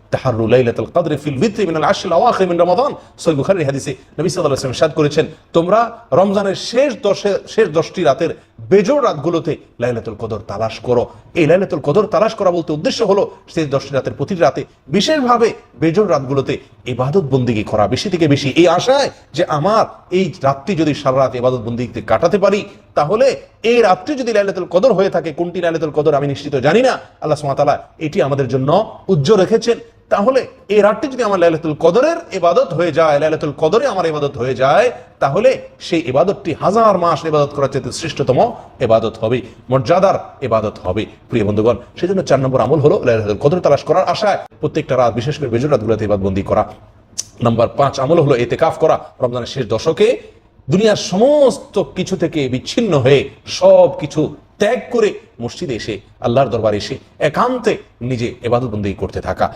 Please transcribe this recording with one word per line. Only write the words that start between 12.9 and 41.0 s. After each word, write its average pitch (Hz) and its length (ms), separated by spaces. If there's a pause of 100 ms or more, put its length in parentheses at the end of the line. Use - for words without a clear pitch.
হলো 214 280 (220)
শেষ 156 160
দশটি 139 240
রাতের 127 200
প্রতিটি 165 280
রাতে 143 220 (240)
বিশেষভাবে 233 640 (260)
বেজোড় 165 300
রাতগুলোতে 135 480 (280)
ইবাদত 127 460
বন্দিগি 123 320
করা 104 240
বেশি 123 220
থেকে 170 180
বেশি, 139 220
এই 165 180
আশায় 240 420 (240)
যে 135 120
আমার 185 400 (260)
এই 180 220 (100)
রাতটি 139 320
যদি 151 180
সারা 135 240
রাত 127 180
ইবাদত 127 220
বন্দিগিতে 117 440
কাটাতে 135 360
পারি, 196 280 (300)
তাহলে 208 460 (220)
এই 233 180
রাতটি 196 340
যদি 240 180
লাইলাতুল 196 320
কদর 202 280
হয়ে 185 160
থাকে, 165 240
কোনটি 175 280
লাইলাতুল 165 300
কদর 151 220
আমি 143 140
নিশ্চিত 143 280
জানি 147 260
না, 254 100
আল্লাহ - 440
সুবহানাহু 147 100
ওয়া 139 100
তাআলা 139 320 (120)
এটি 160 220
আমাদের 139 260
জন্য 143 600
উজ্জ্বল 190 320
রেখেছেন, 240 400 (300)
তাহলে 233 380 (220)
এই 208 120
রাতটি 208 260
যদি 262 160
আমার 202 160
লাইলাতুল 160 400
কদরের 254 380 (160)
ইবাদত 175 400
হয়ে 170 180
যায়, 151 280
লাইলাতুল 156 380
কদরে 208 300
আমার 185 180
ইবাদত 147 320
হয়ে 127 180
যায়, 156 360 (280)
তাহলে 175 420 (180)
সেই 165 260
ইবাদতটি 156 480
হাজার 196 440
মাস 165 280
ইবাদত 147 300
করার 139 140
চাইতে 127 220
শ্রেষ্ঠতম 151 600 (280)
ইবাদত 110 420
হবে, 113 200 (280)
মর্যাদার 160 460 (260)
ইবাদত 110 420
হবে। 92 220 (240)